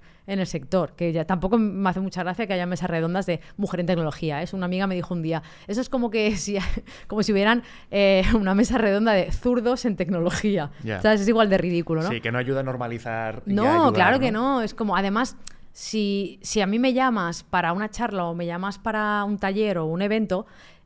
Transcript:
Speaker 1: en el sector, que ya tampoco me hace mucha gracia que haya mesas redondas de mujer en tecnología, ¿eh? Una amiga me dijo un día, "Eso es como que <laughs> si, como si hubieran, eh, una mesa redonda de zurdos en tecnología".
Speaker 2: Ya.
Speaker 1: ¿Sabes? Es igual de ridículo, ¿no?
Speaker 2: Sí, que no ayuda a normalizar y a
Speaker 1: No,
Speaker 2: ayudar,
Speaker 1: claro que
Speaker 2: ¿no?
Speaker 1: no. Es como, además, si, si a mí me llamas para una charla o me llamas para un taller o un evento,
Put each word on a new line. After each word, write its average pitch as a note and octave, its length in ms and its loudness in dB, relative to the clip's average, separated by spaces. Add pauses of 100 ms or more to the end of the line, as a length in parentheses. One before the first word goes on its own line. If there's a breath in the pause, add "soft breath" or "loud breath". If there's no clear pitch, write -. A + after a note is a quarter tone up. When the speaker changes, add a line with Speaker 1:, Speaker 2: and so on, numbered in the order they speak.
(260 soft breath)
Speaker 1:
en G3 140 -4
el F3 80 -2
sector, D#3+ 480 -2
que E3+ 160 0
ya D#3+ 140 -2
tampoco F#3 320 0
me G3 320 0
hace F#3 100 -2
mucha F#3 240 -4
gracia F#3 240 -4
que G3+ 60 -2
haya F3+ 120 0
mesas F3+ 240 -2
redondas F3 360 0
de E3+ 160 -2 (160 loud breath)
mujer F#3+ 240 -2
en F3 60 0
tecnología, D#3 540 -2
¿eh? F3+ 120 -4
Una F#3 140 -4
amiga F#3 200 -2
me F#3+ 80 -2
dijo F3+ 180 -4
un F3 80 -2
día, D#3+ 220 -2 (240 loud breath)
"Eso G#3+ 140 -2
es B3+ 80 -6
como A#3+ 200 0
que G#3+ 240 0
<laughs> G3+ 40 -2
si, G3+ 200 -4 (500 loud breath)
como G#3 160 -2
si G#3+ 100 2
hubieran, G#3+ 300 4 (280 loud breath)
eh, G3 320 4 (120)
una G3 200 2
mesa A#3 220 4
redonda G#3 340 4
de F#3+ 220 2
zurdos B3 500 0
en G#3 140 0
tecnología". F3 760 0 (100)
Speaker 2:
Ya. G#2+ 200 -4
Speaker 1:
¿Sabes? G#3+ 180 4
Es G3 80 0
igual A3 220 4
de F#3+ 80 6
ridículo, E3+ 460 0
¿no? F3 60 -2
Speaker 2:
Sí, - 120 -4
que A2+ 100 -2
no A#2+ 60 0
ayuda C3 240 0
a - 20 -6
normalizar A#2 800 -6
y G3+ 60 -4
a - 40 2
Speaker 1:
No, A#3+ 180 4
Speaker 2:
ayudar, D#4 200 6
Speaker 1:
claro G#3+ 280 4
que B3+ 100 2
Speaker 2:
¿no? B3 280 0
Speaker 1:
no. - 20 0
Es G#3+ 120 -4
como, G#3 220 -2
además, G3 400 0 (380 loud breath)
si, G3+ 680 -4
si - 200 -2
a F#3 60 2
mí G#3+ 120 0
me B3+ 140 2
llamas A3+ 500 0
para E3+ 300 0
una G#3 160 -2
charla G#3 360 -4
o E3+ 100 -4
me F3 100 -6
llamas F3+ 320 -6
para G#3+ 480 -2
un G#3 140 -2
taller G3 400 0
o D#3+ 80 0
un E3+ 140 -2
evento, G#3 440 0 (400 loud breath)